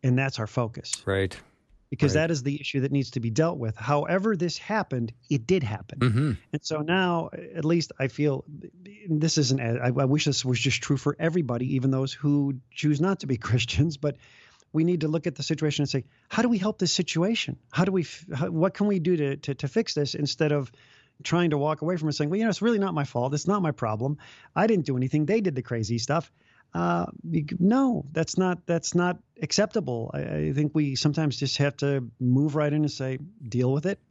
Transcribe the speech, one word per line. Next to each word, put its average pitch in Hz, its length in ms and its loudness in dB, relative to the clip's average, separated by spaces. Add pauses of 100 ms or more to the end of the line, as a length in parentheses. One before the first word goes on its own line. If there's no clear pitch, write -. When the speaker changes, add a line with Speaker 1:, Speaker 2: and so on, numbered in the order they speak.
Speaker 1:
and 127 120 4
that's 135 220 0
our 110 80 -2
focus." - 580 -6
Speaker 2:
Right. 98 320 0 (540)
Speaker 1:
Because 139 240 2
Speaker 2:
Right. 151 140 4
Speaker 1:
that 170 40 0
is 139 120 -2
the 143 180 -2
issue 135 200 -2
that 135 100 0
needs 139 180 0
to - 100 -4
be 113 120 -2
dealt 160 260 2
with. 113 180 -4
However 160 600 0
this 170 240 -2
happened, 131 540 -4 (180)
it 123 160 0
did 180 160 2
happen. 101 360 -6
Speaker 2:
Mm-hmm. 127 320 2 (220)
Speaker 1:
And 151 100 -4
so 156 180 -4
now, 170 500 0 (240)
at 160 100 -4
least 165 320 2
I 135 100 0
feel, 139 380 0 (640)
this 156 300 2
isn't, 135 200 2
I, 123 280 0 (120)
I 139 60 4
wish 143 200 2
this 139 200 0
was 123 140 0
just 135 240 0
true 143 140 0
for 143 200 -2
everybody, 131 580 -2
even 131 140 2
those 135 240 0
who 143 400 0 (160)
choose 147 320 0
not 190 200 0
to - 60 -10
be 131 100 0
<laughs> - 120 -6
Christians, 143 480 2
but 147 200 -2 (560)
we 160 100 4
need 175 180 2
to 156 60 0
look 156 180 -2
at 160 100 -4
the 143 80 -8
situation 147 400 0
and 139 60 -2
say, 135 140 -2 (240)
"How - 140 0
do 247 80 4
we 233 80 2
help 214 220 -2
this 180 120 0
situation? 180 640 -2 (160)
How 170 140 2
do 190 80 -2
we, 185 80 2
f-, - 240 -8 (100)
how, 143 160 -2
what 175 220 2
can 208 140 0
we 202 120 2
do 175 160 2
to, 143 220 0
to, 143 180 -8
to - 140 -8
fix - 240 -2
this?" 143 220 -2
instead 147 360 0
of 143 180 -2 (540)
trying 170 280 2
to 151 60 0
walk 151 240 0
away 170 140 0
from 156 140 -2
it - 20 0
saying, 147 180 0
"Well, 175 100 0
you 220 40 2
know, 226 60 2
it's 196 120 -2
really 226 180 2
not 190 140 0
my 147 120 0
fault. 127 280 -2
It's 147 140 -2
not 202 140 2
my 160 100 2
problem. 120 460 -2 (360)
I 208 140 4
didn't 196 180 2
do 135 120 0
anything. 143 300 2
They 214 120 2
did 180 160 -2
the 127 60 -4
crazy 113 360 -2
stuff." 147 320 -2 (440)
Uh, 175 320 0 (240)
you 160 200 0
c-, - 100 -4
no, 240 520 4
that's 160 260 -2
not, 185 280 0
that's 165 300 -2
not 175 220 2 (240)
acceptable. 147 720 -2
I, 143 80 -4
I 151 320 -2
think 147 220 0
we 147 200 2
sometimes 147 420 0
just 139 200 -2
have 143 200 0
to 139 320 -2 (100)
move 135 360 2
right 151 160 2
in 151 100 2
and 147 100 0
say, 131 280 -6 (280)
"Deal 123 240 2
with 147 140 0
it." 196 140 -2 (120)